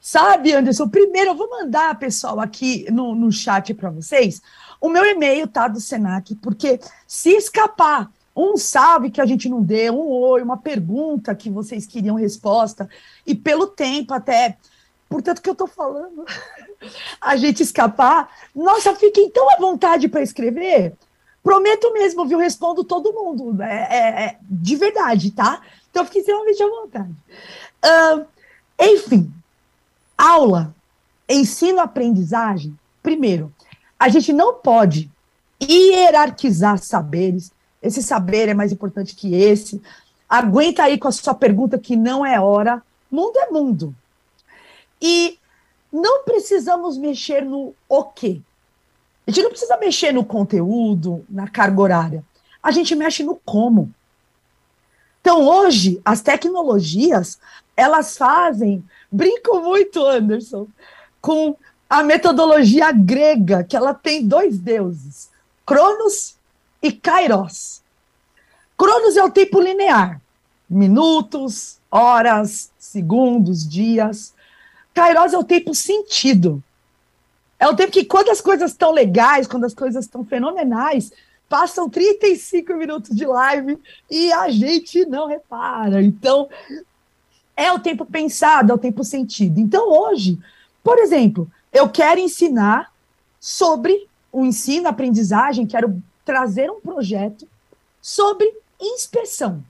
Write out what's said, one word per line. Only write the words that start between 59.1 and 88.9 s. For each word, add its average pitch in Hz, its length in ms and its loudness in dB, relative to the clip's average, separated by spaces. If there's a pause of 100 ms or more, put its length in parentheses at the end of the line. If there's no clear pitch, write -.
brinco 381 500 0
muito, 359 440 0
Anderson, 214 600 -2 (540)
com 311 340 -2 (340)
a 302 140 2
metodologia 302 880 4
grega, 214 720 2
que 220 120 -6
ela 254 180 0
tem 302 340 -4
dois 285 320 2
deuses, 180 720 -6 (360)
Cronos 403 720 2 (460)
e 302 100 0
Kairos. 254 920 -2 (960)
Cronos 403 400 2
é 392 60 6
o 381 80 2
tempo 392 280 4
linear, 339 640 0 (480)
minutos, 269 1080 0 (140)
horas, 226 880 2
segundos, 190 880 0
dias. 214 640 -4 (600)
Kairos 339 400 4
é 370 40 0
o 339 60 -2
tempo 339 300 0
sentido. 220 920 0 (960)
É 277 80 4
o 302 80 2
tempo 381 160 0
que, 381 140 2
quando 403 240 2
as 403 100 0
coisas 339 340 0
tão - 180 2
legais, 254 560 2
quando 247 180 -4
as 226 80 -6
coisas 262 340 -6
tão 247 160 -12
fenomenais, 269 880 -4 (380)
passam 349 400 -2
trinta 415 380 0
e 370 100 2
cinco 349 380 -6
minutos 302 380 -8
de 254 120 -4
live 269 520 -2 (320)
e 330 220 -2
a 349 180 -2
gente 330 560 -2
não 294 220 -6
repara. 233 720 -6
Então, 262 460 0 (1080)
é 330 160 0
o 349 60 -2
tempo 320 260 -6
pensado, 302 640 2
é 240 40 2
o 240 40 -2
tempo 247 240 -6